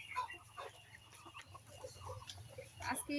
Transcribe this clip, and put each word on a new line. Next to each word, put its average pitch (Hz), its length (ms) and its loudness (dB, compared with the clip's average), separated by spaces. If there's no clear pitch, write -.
আজকে 269 280 6